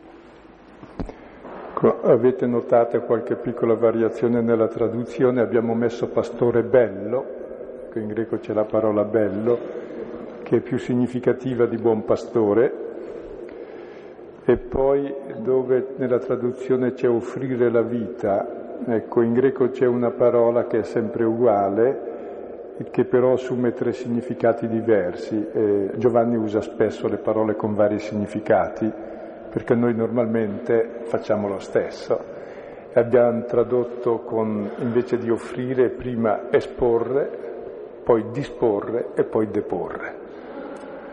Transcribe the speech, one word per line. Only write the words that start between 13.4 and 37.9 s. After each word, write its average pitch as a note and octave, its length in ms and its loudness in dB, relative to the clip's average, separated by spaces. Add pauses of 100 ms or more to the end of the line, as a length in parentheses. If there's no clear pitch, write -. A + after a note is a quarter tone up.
e A#2+ 100 6
poi C#3 580 0 (280)
dove B2+ 540 2
nella B2 220 2
traduzione B2 760 -2
c'è B2+ 160 2
offrire A#2+ 600 0
la A#2 120 4
vita, G#2+ 1040 -4
ecco, A2+ 340 0
in A#2 140 4
greco B2+ 340 4
c'è B2+ 160 -2
una A#2+ 280 2
parola A#2+ 520 4
che A#2+ 140 0
è G#2 40 2
sempre A2+ 420 -2
uguale, A2+ 920 2 (760)
che B2 140 2
però B2+ 280 4
assume A#2+ 400 0
tre A#2+ 200 -2
significati A#2 720 0
diversi. G#2+ 840 0
Eh, G2+ 440 2
Giovanni A#2 400 4
usa G#2+ 260 0
spesso - 440 -2
le G2+ 120 -2
parole A2 360 0
con G#2+ 200 -2
vari G#2 240 4
significati, G#2+ 920 0 (580)
perché - 260 0
noi A#2+ 200 2
normalmente A2+ 1120 0
facciamo G#2 440 -2
lo F#2+ 120 -4
stesso. - 580 -2 (760)
Abbiamo A#2+ 520 4
tradotto A#2+ 760 0
con, G#2+ 500 -4 (120)
invece A#2+ 360 0
di A2+ 140 -2
offrire, B2+ 580 0
prima A2+ 600 -2
esporre, A#2+ 800 2 (760)